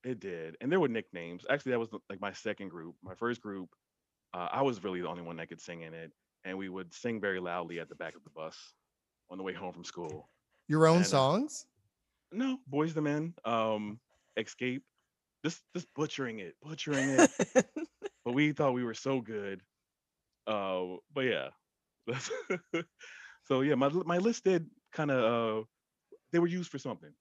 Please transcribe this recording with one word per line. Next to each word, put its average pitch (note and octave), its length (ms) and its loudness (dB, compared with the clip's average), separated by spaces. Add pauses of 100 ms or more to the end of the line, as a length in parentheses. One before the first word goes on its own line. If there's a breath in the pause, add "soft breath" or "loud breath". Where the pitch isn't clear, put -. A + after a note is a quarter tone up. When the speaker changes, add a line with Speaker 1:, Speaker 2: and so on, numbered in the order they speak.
Speaker 1:
It B2 160 -6
did. E2 400 -8
And B2 100 -2
there F#3 100 4
were C#3+ 80 4
nicknames. F2 600 -4
Actually, C3+ 240 0
that A#2 80 2
was, A2+ 100 -4 (180)
like, G2 120 -10
my G2+ 120 -4
second G2+ 360 -6
group. E2+ 340 -12
My F#2 120 -12
first A#2 260 -2
group, F#2+ 300 -8 (640)
uh, F2+ 180 -4
I C3+ 100 2
was A#2 220 0
really F#2 180 -2
the E2+ 60 -4
only F2 140 -6
one E2+ 160 -10
that E2 100 -8
could E2 120 -14
sing E2+ 220 -12
in D#2+ 120 -14
it. E2 180 -14 (320)
And F#2+ 140 -6
we F#2+ 100 -6
would F#2 260 -10
sing A2+ 260 -4
very F#2+ 200 0
loudly F2 400 -4
at D#2 80 -10
the D#2 80 -16
back E2 200 -10
of - 80 -20
the D#2+ 60 -20
bus - 440 -12 (560)
on F2+ 80 -10
the F#2+ 60 -8
way F#2 100 -4
home F2+ 200 -8
from F2 100 -16
school. D#2 460 -10 (380)
Speaker 2:
Your D#3 180 8
own E3+ 160 8
Speaker 1:
And, E3 120 2
uh, C3+ 80 8
Speaker 2:
songs? F#3+ 440 2 (680)
Speaker 1:
no, C4 260 -2 (120)
Boyz D3+ 240 0
two D3+ 80 0
Men, D3+ 320 0 (100)
um, A2 560 0 (360)
Escape. B2 480 -4 (600)
Just, F3 200 -4 (100)
just F3+ 200 -8
butchering C3 460 -4
it, E2+ 220 -12
butchering C#3+ 480 -2
it. C3+ 280 10
Speaker 3:
<laughs> - 480 2 (380)
Speaker 1:
But B2 100 -2
we D3+ 180 4
thought C#3 200 2
we B2 120 0
were A2+ 100 -4
so C3+ 260 0
good. G2+ 420 -6 (840)
Uh, F#2 500 -2 (160)
but C#3+ 100 -2
yeah. E2 280 0 (560)
<laughs> E3+ 760 -4 (640 loud breath)
So C3 160 4
yeah, C#3+ 140 4
my, C#3 140 4
my F3 280 0
list A3+ 260 0
did F3 260 4 (240)
kinda, C3+ 320 2
uh, A2+ 380 2 (680)
they E3+ 80 4
were F3 80 6
used F3 220 -4
for C#3+ 80 -8
something. - 420 -8